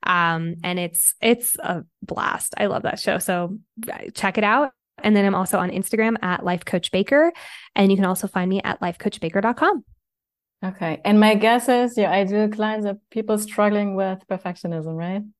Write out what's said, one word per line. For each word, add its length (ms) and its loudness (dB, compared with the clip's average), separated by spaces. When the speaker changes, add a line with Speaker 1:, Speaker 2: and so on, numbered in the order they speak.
Speaker 1:
Um, 500 0
and 140 -4
it's, 420 -2
it's 360 0
a 280 -6
blast. 540 -6
I 100 0
love 180 -2
that 140 -4
show. 200 -2
So, 400 -4
uh, 60 -12
check 240 -2
it 60 2
out. 280 2
And 120 4
then 120 6
I'm 80 2
also 240 0
on 120 0
Instagram 520 0
at 220 -2
Life 200 -2
Coach 260 -2
Baker. 400 4
And 140 6
you 60 6
can 100 4
also 200 -2
find 220 -2
me 140 0
at 180 -4
lifecoachbaker 640 -4
dot 160 0
com. 260 0
Speaker 2:
Okay. 400 -4
And 160 6
my 140 6
guess 340 2
is 300 2
your 100 2
ideal 400 2
clients 380 -2
are 100 -4
people 280 -2
struggling 580 0
with 220 -2
perfectionism, 680 -6
right? 260 -4